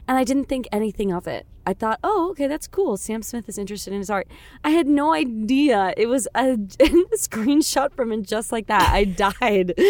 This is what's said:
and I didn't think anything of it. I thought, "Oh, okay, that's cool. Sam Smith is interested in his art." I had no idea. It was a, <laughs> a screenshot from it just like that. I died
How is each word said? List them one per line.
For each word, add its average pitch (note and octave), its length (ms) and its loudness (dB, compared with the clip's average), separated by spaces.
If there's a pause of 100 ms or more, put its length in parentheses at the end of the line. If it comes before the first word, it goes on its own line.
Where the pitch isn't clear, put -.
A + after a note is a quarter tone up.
and C4 100 0
I B3+ 60 2
didn't C4 240 -2
think C4 240 -6
anything G#3 400 -4
of F3 160 -6
it. - 180 -10 (180)
I F#3 80 -2
thought, A3 300 -4
"Oh, F#4 300 0
okay, C#4 160 -4
that's D4+ 180 -6
cool. E4 300 -2
Sam A3 260 -8
Smith A#3 260 -10
is F#3+ 100 -12
interested G3 340 -10
in G3+ 80 -6
his F#3+ 100 -8
art." G3 160 -2 (380)
I D4+ 60 2
had D#4+ 180 2
no D4 260 2
idea. A#3 840 2
It A3 100 2
was A#3+ 280 0
a, C4 200 2
<laughs> G3+ 260 -4
a D4+ 80 8 (280)
screenshot C#4+ 760 0
from A3+ 180 -4
it A3 120 -4
just G#3+ 280 -6
like C#4 160 -4
that. G3+ 260 4
I G3+ 120 4
died G3 680 0 (180)